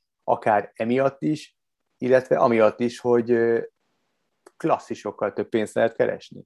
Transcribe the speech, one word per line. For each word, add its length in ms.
akár 500
emiatt 480
is, 340
illetve 400
amiatt 440
is, 200
hogy, 300
ö, 300
klasszisokkal 760
több 160
pénzt 260
lehet 220
keresni. 500